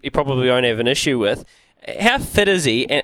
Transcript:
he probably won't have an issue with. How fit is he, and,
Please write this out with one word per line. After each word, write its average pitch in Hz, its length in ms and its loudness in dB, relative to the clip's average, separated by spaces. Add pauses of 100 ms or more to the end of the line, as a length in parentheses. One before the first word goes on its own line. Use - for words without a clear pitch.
he 139 80 -8
probably 131 380 0
won't 123 160 2
have 117 140 0
an 117 80 0
issue 135 300 0
with. 107 280 -2 (540)
How 240 180 2
fit 208 300 0
is 185 180 0
he, 120 240 0
and, 143 140 0